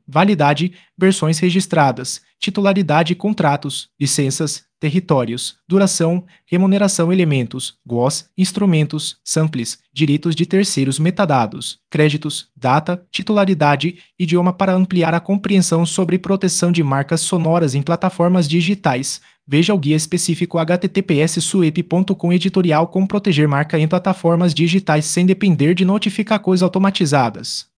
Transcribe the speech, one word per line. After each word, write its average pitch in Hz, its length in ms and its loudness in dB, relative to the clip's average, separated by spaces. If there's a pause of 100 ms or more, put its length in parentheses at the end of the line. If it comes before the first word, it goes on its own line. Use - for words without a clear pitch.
validade, 151 680 0 (220)
versões 165 440 0
registradas, 160 800 0 (180)
titularidade, 180 760 0
contratos, 156 720 -2 (100)
licenças, 143 680 -2 (140)
territórios, 139 760 -2 (100)
duração, 180 600 0 (200)
remuneração, 190 680 2
elementos, 135 600 0 (100)
voz, 120 520 -2
instrumentos, 170 840 0
samples, 156 560 -4 (140)
direitos 151 420 0
de 165 100 -2
terceiros, 160 540 0
metadados, 151 800 -2 (100)
créditos, 151 640 -2
data, 160 560 -2
titularidade, 175 880 0 (220)
idioma. 175 320 0
Para 190 220 -2
ampliar 180 400 0
a 170 80 0
compreensão 190 640 0
sobre 180 320 0
proteção 185 540 0
de 170 120 2
marcas 139 380 0
sonoras 165 540 0
em 143 60 0
plataformas 175 640 0
digitais, 160 760 -2 (260)
veja 160 260 2
o 202 40 2
guia 151 180 0
específico 170 600 -2
H 165 220 0
T 185 100 -4
T 196 120 -2
P 160 180 0
S 160 200 0
suep 165 440 0
ponto 190 300 0
com, 175 200 -2
editorial, 175 540 2
Como 190 200 0
proteger 190 400 2
marca 147 320 0
em 156 80 2
plataformas 180 640 0
digitais 160 520 0
sem 175 200 0
depender 185 480 2
de 180 120 0
notificações 196 760 0
automatizadas. 175 1080 0 (120)